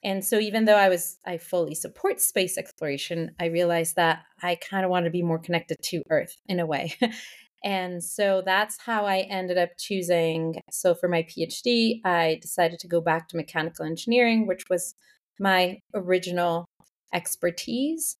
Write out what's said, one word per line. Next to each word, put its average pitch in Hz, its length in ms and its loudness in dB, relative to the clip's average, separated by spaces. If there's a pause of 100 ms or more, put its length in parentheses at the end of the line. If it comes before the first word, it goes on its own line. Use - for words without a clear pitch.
and 196 220 -4
so 214 160 2
even 214 240 0
though 208 120 8
I 196 120 6
was, 175 360 0
I 175 140 -6
fully 165 380 -4
support - 440 -4
space - 380 0
exploration, 160 800 -6
I 170 80 -2
realized 170 480 0
that 170 300 2 (180)
I 175 140 0
kinda 190 320 -4
wanted 180 160 2
to 165 80 2
be 175 100 0
more 165 160 0
connected 165 460 -4
to 165 260 -4
Earth - 240 0 (120)
in 180 120 -2
a 170 80 0
way. 156 340 -4
<laughs> - 640 -8
And 180 380 -4
so 196 420 0
that's 196 400 2
how 214 220 0
I 190 140 2
ended 185 360 -2
up 175 220 2
choosing. 165 800 0 (160)
So 175 240 2
for 175 120 -2
my 165 200 2
P - 160 -4
H - 180 -10
D, 226 420 2
I 165 380 2
decided 170 380 0
to 175 80 -16
go 170 120 2
back 165 280 0
to 170 80 -8
mechanical 160 500 -6
engineering, 226 640 2
which - 200 -4
was 175 260 -2 (440)
my 190 400 2 (160)
original 175 720 0 (480)
expertise. 233 1080 -4